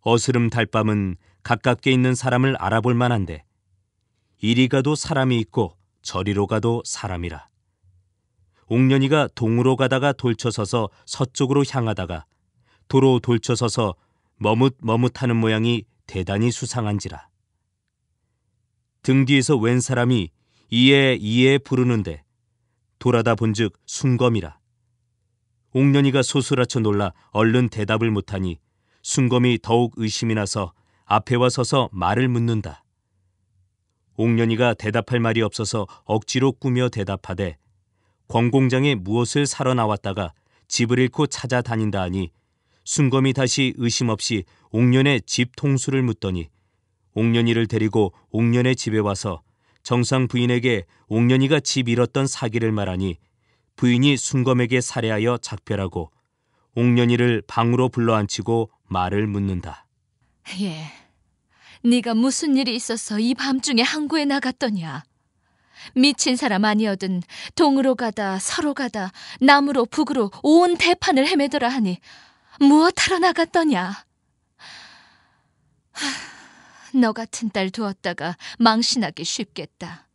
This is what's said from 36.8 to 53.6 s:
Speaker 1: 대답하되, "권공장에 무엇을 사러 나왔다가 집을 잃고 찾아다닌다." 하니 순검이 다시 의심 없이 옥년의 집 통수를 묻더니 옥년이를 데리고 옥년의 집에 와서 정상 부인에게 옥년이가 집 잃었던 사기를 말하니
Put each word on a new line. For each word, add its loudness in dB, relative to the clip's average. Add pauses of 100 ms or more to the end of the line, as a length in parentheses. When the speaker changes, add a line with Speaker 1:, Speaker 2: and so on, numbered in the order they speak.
Speaker 1:
대답하되, -6 (720)
"권공장에 2
무엇을 -2
사러 -2
나왔다가 -2 (340)
집을 0
잃고 0
찾아다닌다." -4
하니 -4 (500)
순검이 0
다시 0
의심 -2
없이 -2 (280)
옥년의 2
집 -4
통수를 -2
묻더니 -4 (640)
옥년이를 2
데리고 0 (180)
옥년의 2
집에 -2
와서 -4 (440)
정상 0
부인에게 0 (220)
옥년이가 2
집 -2
잃었던 0
사기를 -2
말하니 -4 (580)